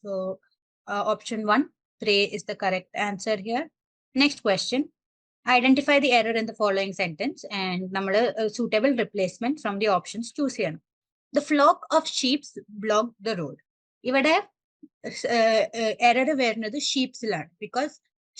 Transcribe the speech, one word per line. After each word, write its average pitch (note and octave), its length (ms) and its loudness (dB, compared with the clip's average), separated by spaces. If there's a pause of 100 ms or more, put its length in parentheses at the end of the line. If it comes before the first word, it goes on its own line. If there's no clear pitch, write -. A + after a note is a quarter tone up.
So, G3+ 80 -8 (760)
uh, G3+ 240 -4
option A3 340 -6
one, G#3+ 160 2 (400)
pray G#3 160 2 (180)
is G3+ 140 -8
the G3+ 120 -6
correct F#3 280 -2 (160)
answer G#3 300 -4 (100)
here. A#3+ 160 -2 (600)
Next C#4+ 240 2
question. G#3 340 0 (640)
Identify C4 580 4
the C4 140 4
error A3 220 0
in A3 100 -4
the - 100 -14
following G3 400 0
sentence F#3+ 400 -4 (220)
and F#3 200 -2 (140)
നമ്മൾ, G3 220 -2
uh, A3 380 0
suitable A#3 460 2
replacement G3+ 600 -4
from G3+ 200 -4
the A3 140 2
options A3+ 300 -6 (100)
choose C#4 220 -2
ചെയ്യണം. E3 220 -4 (540)
The D4 140 2
flock D4 320 4 (160)
of D#4 80 4 (140)
sheep C#4 240 0 (420)
blocked A3 340 0 (100)
the A3 120 -2
road. D3 180 -10 (460)
ഇവിടെ, C4+ 320 2 (720)
uh, A3+ 540 2 (180)
uh, A3 120 0 (180)
എറർ B3+ 200 2 (120)
വരുന്നത് A3 360 -2 (140)
ഷീപ്സിലാണ്. G#3+ 580 -4 (140)
Because C4+ 300 -4 (440)